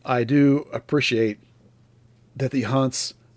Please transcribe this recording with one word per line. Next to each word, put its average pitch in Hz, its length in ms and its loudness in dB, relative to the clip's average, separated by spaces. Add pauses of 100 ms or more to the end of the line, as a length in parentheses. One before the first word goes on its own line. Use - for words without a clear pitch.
I 123 200 -2
do 143 480 4
appreciate 113 680 -2 (960)
that 135 160 -4
the 135 120 -2
Hunts 131 520 -2 (220)